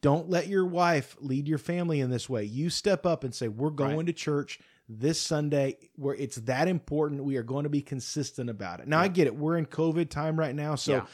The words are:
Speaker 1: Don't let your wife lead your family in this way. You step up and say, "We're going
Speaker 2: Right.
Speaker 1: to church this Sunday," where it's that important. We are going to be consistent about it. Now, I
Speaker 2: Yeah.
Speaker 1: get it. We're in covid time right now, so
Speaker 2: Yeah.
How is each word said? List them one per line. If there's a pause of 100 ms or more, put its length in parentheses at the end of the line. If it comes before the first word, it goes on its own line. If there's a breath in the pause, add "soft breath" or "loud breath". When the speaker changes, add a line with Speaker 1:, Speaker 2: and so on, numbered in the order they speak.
Speaker 1:
Don't
let
your
wife
lead
your
family
in
this
way.
You
step
up
and
say,
"We're
going
Speaker 2:
Right.
Speaker 1:
to
church (280 soft breath)
this
Sunday," (180)
where
it's
that
important.
We
are
going
to
be
consistent
about
it.
Now,
I
Speaker 2:
Yeah.
Speaker 1:
get
it.
We're
in
covid
time
right
now,
so
Speaker 2:
Yeah.